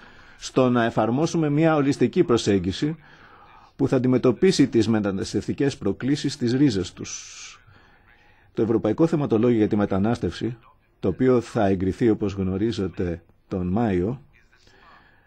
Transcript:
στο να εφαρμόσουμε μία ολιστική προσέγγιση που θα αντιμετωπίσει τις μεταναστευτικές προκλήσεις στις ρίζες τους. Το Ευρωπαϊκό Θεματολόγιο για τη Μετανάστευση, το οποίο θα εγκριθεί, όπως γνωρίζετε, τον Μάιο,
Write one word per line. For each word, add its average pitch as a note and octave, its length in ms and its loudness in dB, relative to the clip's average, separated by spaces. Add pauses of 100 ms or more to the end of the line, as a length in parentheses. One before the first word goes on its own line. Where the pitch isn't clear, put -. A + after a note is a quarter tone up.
(380)
στο B2+ 320 0
να A#2+ 140 2
εφαρμόσουμε C3 640 0
μία D#3 260 2
ολιστική C#3+ 500 2
προσέγγιση A2 720 0 (800)
που C3+ 120 0
θα C3+ 80 2
αντιμετωπίσει B2+ 720 4
τις A2 200 2
μεταναστευτικές G2+ 880 -2
προκλήσεις B2+ 560 -4
στις A#2 200 -2
ρίζες B2 400 2
τους. - 500 -16 (1120)
Το B2 80 0
Ευρωπαϊκό A2 440 0
Θεματολόγιο B2 500 2
για G#2+ 120 2
τη A2 80 0
Μετανάστευση, G#2 800 -2 (440)
το G#2+ 80 -2
οποίο B2+ 320 2
θα A2+ 260 -2
εγκριθεί, F#2+ 440 0
όπως G#2 220 0
γνωρίζετε, F#2+ 880 -4 (260)
τον F#2 200 -4
Μάιο, G2+ 540 -2 (1040)